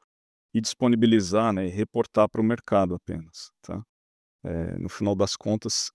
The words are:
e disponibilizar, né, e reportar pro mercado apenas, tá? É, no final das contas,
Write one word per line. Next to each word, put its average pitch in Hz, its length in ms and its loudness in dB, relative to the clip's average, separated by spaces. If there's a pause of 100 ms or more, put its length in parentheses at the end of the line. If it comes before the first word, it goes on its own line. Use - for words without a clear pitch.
(540)
e 113 60 0
disponibilizar, 113 920 2
né, 95 140 -2
e 87 40 -6
reportar 107 580 0
pro 110 160 0
mercado 101 500 2
apenas, - 560 -12 (120)
tá? 92 200 -10 (640)
É, 87 340 -6
no 90 100 -6
final 101 280 -2
das 95 180 0
contas, - 600 -4